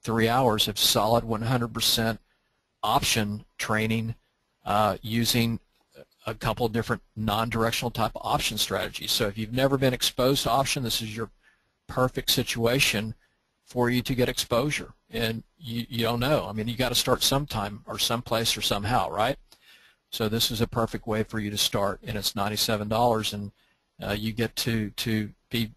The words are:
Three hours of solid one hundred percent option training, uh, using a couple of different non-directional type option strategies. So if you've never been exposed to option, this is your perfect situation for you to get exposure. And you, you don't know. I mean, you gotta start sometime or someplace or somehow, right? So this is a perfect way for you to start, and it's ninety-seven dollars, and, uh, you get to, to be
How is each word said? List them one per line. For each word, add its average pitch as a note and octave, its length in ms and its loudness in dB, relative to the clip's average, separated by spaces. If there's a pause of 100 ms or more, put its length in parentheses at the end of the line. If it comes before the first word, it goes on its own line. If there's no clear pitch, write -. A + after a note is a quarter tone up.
Three A2+ 260 2
hours A#2 400 4
of G#2 120 -4
solid A#2 440 4
one A2+ 200 -4
hundred A#2+ 280 0
percent A2+ 480 0 (600)
option G#2+ 640 0 (140)
training, A2 560 -2 (500)
uh, G#2 380 2
using A#2 560 0 (680)
a A2+ 80 -6
couple A2 320 -2
of A2 60 0
different A2 300 -2 (160)
non-directional A2+ 760 0
type A2 240 -2
option A2+ 420 -2
strategies. - 540 -2
So A2 160 2
if G2+ 100 -4
you've A2 160 -6
never C3+ 240 2
been C3 160 4
exposed C3 500 0
to - 80 0
option, C3+ 320 2
this A2+ 180 -2
is G#2+ 140 -8
your A2 140 -8 (580)
perfect - 440 0
situation A#2 800 2 (520)
for A#2+ 240 2
you B2 140 2
to C3+ 120 -2
get A#2+ 140 2
exposure. C3 640 -2 (160)
And A2+ 340 -4 (140)
you, A#2 320 -6
you A2+ 140 -2
don't A#2 180 0
know. B2+ 260 2
I G#2 60 -8
mean, G#2+ 160 -4
you A#2 80 -6
gotta B2 180 0
start - 280 2
sometime A2 640 -2
or G#2+ 140 -10
someplace A#2 560 0
or G#2+ 60 -6
somehow, G#2 480 0
right? A2+ 280 0 (720)
So A2 180 -2
this A2+ 200 0
is A2 120 -2
a A#2+ 60 2
perfect A2+ 400 -4
way A2 160 0
for A2 160 -6
you G#2 100 -4
to G#2 80 -6
start, G2+ 460 0
and A#2 140 -6
it's - 180 -4
ninety-seven G#2 520 0
dollars, A2 460 2
and, G2+ 180 -8 (500)
uh, G#2 100 -4
you G#2+ 200 -2
get A2 260 -2
to, A2 340 -2
to G#2+ 380 -2 (200)
be A2+ 260 -2